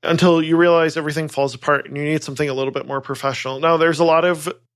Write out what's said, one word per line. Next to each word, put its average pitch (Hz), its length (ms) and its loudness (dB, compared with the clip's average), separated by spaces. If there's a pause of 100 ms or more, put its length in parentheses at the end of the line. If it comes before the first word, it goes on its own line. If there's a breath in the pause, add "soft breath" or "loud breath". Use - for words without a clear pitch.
until 165 400 4
you 160 160 0
realize 165 400 4
everything 156 320 -4
falls 139 240 -4
apart 139 340 -2
and 139 80 -14
you 143 80 -6
need 151 200 -2
something 143 260 -4
a 135 40 -4
little 135 200 -4
bit 135 140 -6
more 135 120 -6
professional. 135 600 -6
Now, 165 180 2
there's 160 220 2
a 170 40 4
lot 165 220 4
of 170 260 -2 (240)